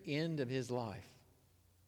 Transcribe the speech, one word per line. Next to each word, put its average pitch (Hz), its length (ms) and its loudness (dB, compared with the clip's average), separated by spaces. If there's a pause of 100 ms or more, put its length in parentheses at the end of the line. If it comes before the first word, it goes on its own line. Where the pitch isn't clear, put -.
end 156 360 2
of 123 80 2
his 127 200 0
life, 113 380 -2 (800)